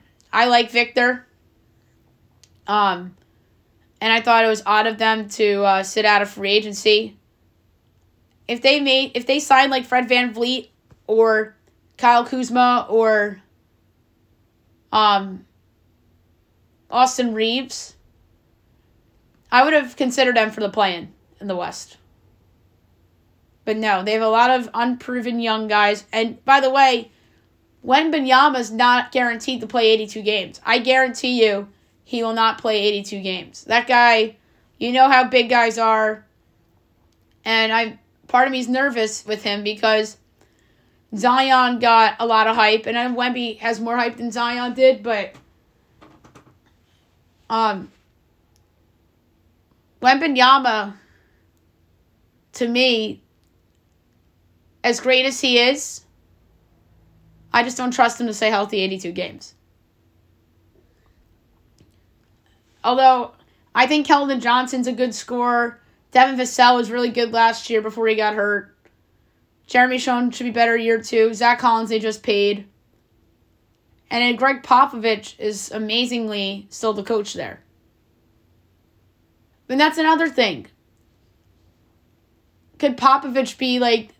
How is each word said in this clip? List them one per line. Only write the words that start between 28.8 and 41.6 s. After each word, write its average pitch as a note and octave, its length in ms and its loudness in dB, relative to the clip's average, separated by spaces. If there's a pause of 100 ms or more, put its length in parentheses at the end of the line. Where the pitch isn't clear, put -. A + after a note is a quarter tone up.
guaranteed A#3+ 480 -4
to A3 60 -10
play A3+ 240 2
eighty-two A3 320 -2
games. G3+ 420 -6
I A#3+ 140 2
guarantee B3 640 0
you G3+ 240 0 (340)
he A#3 200 -8
will A3+ 100 -4
not A3+ 240 0
play G#3+ 240 -2
eighty-two G3+ 400 -4
games. F#3 440 -10
That A#3 220 0
guy, A#3 480 2 (440)
you A#3+ 120 -4
know C4 180 6
how B3+ 200 4
big A#3+ 180 2
guys A#3 300 0
are. A3 480 0 (1200)
And A3 260 0
I, A3 280 -4 (280)
part B3+ 200 2
of C4 40 -4
me's B3+ 160 -4
nervous B3 580 -4
with G#3+ 180 -8
him G#3 200 -6
because G#3+ 540 -2 (1000)
Zion B3 640 2